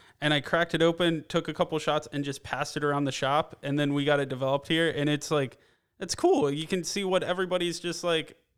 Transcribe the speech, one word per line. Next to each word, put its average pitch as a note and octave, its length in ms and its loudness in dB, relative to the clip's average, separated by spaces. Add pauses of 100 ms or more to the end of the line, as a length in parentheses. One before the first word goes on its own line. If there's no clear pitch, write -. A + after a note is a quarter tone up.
(220)
and D3+ 120 2
I C#3+ 80 2
cracked E3+ 340 0
it D#3 80 4
open, E3 440 2
took E3 220 -2
a D3+ 60 -4
couple E3+ 240 -2
shots, D3+ 340 0
and C#3+ 100 -2
just C#3 200 -8
passed C3+ 340 -4
it D3 60 -4
around C#3+ 220 0
the C3 60 -2
shop, D3 520 0
and C#3+ 160 -2
then C#3+ 160 2
we C#3+ 100 0
got D3 140 4
it C#3 100 -2
developed C3+ 380 -2
here, D#3+ 280 2
and D3 140 0
it's, D3 220 -2
like, C#3 260 0 (420)
it's F#3+ 160 -6
cool. E4 360 4
You D#3 160 -6
can F#3 160 -2
see G3+ 200 -4
what F#3 200 2
everybody's F3+ 560 -2
just, E3+ 240 -6
like, E3 340 -2 (200)